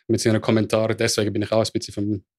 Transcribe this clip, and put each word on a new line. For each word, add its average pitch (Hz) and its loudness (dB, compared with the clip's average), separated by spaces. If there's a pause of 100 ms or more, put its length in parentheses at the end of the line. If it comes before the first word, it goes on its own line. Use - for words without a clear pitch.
mit 110 2
seinen 110 2
Kommentaren. 110 0
Deswegen 110 0
bin 104 -2
ich 101 -4
auch 110 4
ein - -4
bisschen - -8
vom 104 -4 (140)